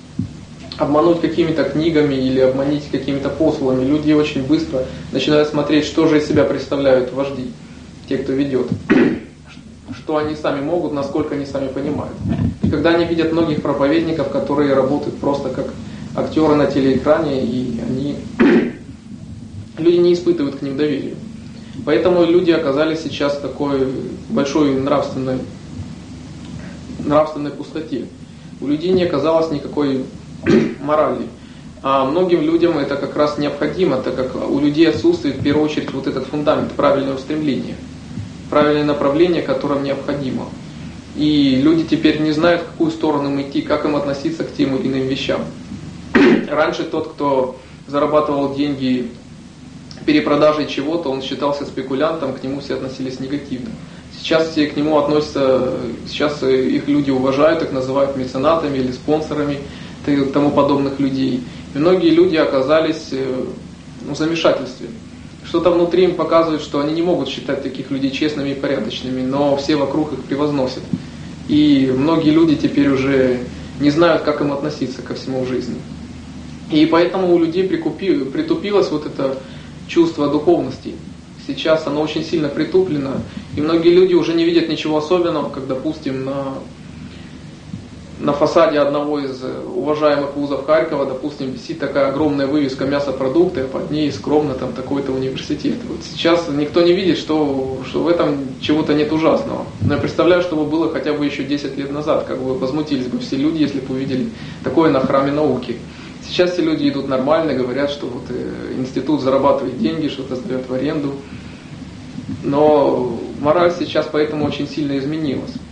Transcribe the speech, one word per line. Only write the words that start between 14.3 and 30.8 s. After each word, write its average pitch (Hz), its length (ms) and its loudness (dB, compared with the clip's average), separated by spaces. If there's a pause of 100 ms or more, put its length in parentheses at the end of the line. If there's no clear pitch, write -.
которые 143 440 2
работают 135 440 0
просто 139 300 -2
как 123 180 -4 (480)
актёры 151 400 2
на 143 120 4
телеэкране, 139 760 2
и 123 380 -2
они, 135 360 -4 (220)
<clears throat> - 340 4 (1080)
люди 175 180 4
не 175 160 6
испытывают 160 440 0
к - 60 -10
ним 139 140 -4
доверия. 143 380 -2 (720)
Поэтому 175 400 4
люди 170 260 6
оказались 156 500 2
сейчас 143 360 -2
в - 40 -8
такой 139 460 -2 (420)
большой 139 460 2
нравственной, 131 640 0 (1600)
нравственной 147 520 2
пустоте. 143 560 -8 (540)
У 127 60 -6
людей 156 260 0
не 180 120 4
оказалось 160 460 2
никакой 139 540 -2 (400)
<clears throat> - 360 4